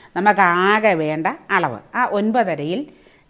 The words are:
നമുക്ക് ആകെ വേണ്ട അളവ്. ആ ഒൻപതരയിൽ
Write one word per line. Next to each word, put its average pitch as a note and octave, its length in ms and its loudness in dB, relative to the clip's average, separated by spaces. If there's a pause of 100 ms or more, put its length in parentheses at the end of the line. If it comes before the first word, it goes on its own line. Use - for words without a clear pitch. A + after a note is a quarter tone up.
(160)
നമുക്ക് G3 280 2 (240)
ആകെ G#3+ 240 2 (100)
വേണ്ട D#3 240 -2 (300)
അളവ്. C#3 220 -2 (200)
ആ - 40 2 (160)
ഒൻപതരയിൽ G3 640 -2 (500)